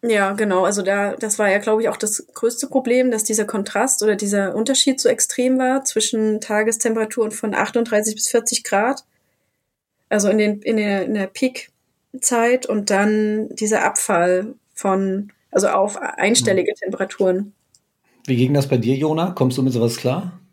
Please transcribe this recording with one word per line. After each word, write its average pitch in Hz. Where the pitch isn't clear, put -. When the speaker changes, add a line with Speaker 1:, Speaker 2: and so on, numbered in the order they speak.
Speaker 1:
Ja, 202
genau. 202
Also 202
da, 202
das 220
war 208
ja, 196
glaub 214
ich, 226
auch -
das -
größte 233
Problem, 254
dass 214
dieser 214
Kontrast 214
oder 214
dieser 196
Unterschied 262
so -
extrem 254
war 262
zwischen 220
Tagestemperaturen 220
von 214
achtunddreißig 214
bis -
vierzig 233
Grad, 220
also 208
in 214
den, 214
in 226
der, 202
in 214
der 196
Peak-Zeit -
und 208
dann 214
dieser 214
Abfall 185
von, 196
also 196
auf 190
einstellige 208
Speaker 2:
Mhm. -
Speaker 1:
Temperaturen. 190
Speaker 2:
Wie 127
ging 127
das 139
bei 131
dir, 117
Jona? 156
Kommst 131
du 135
mit 131
sowas 117
klar? 165